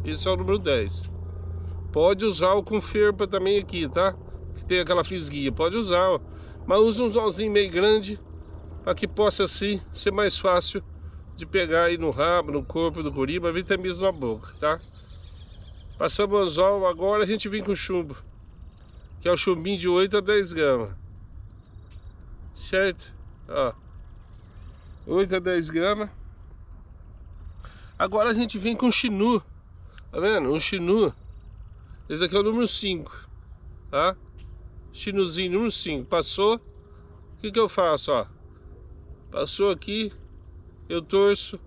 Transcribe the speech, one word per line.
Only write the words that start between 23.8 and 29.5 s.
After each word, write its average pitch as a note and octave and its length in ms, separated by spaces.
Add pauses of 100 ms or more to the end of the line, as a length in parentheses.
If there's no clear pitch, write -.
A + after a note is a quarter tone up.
Oito F#3 280
a F#3 40
dez F3 320
gramas. G3+ 400 (1900)
Agora G#3 320
a A#3 60
gente A3+ 240
vem A3+ 160
com B3 160
chinu. A3 500 (680)